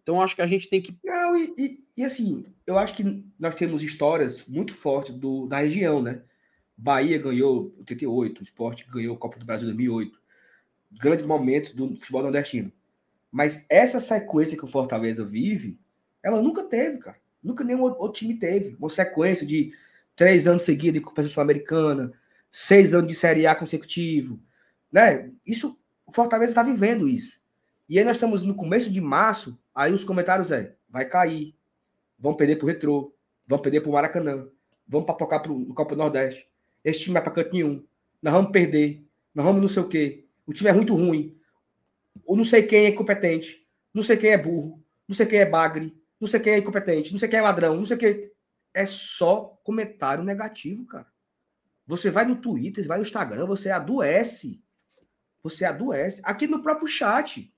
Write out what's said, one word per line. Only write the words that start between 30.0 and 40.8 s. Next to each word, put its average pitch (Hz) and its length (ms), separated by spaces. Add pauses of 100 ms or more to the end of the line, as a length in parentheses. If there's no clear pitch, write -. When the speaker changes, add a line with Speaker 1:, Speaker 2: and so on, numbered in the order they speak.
Speaker 2:
comentários 180 480
é, - 240 (140)
vai 131 160
cair, 160 480 (640)
vão 143 160
perder 151 220
pro 151 100
Retrô, 147 480 (320)
vão 143 140
perder 147 220
pro 151 100
Maracanã, 147 560 (400)
vão 147 160
papocar 151 400
pro, 147 160
no 123 160
Copa 147 180
do 143 60
Nordeste, 139 500 (340)
esse 156 180
time 185 120
vai 165 80
pra 160 100
canto 165 220
nenhum, 151 320 (360)
nós 151 120
vamos 196 180
perder, 151 540 (300)
nós 147 100
vamos 196 160
não 196 60
sei 190 160
o 180 40
quê, 147 380 (220)
o 151 60
time 202 160
é 180 40
muito 214 220